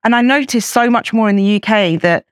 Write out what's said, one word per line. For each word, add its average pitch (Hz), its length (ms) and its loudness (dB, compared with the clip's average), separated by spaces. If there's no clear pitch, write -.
And 226 100 0
I 240 60 2
noticed 254 500 0
so 240 200 0
much - 240 -2
more 220 160 0
in 202 60 0
the 196 60 0
U 202 180 0
K 202 360 0
that 170 360 0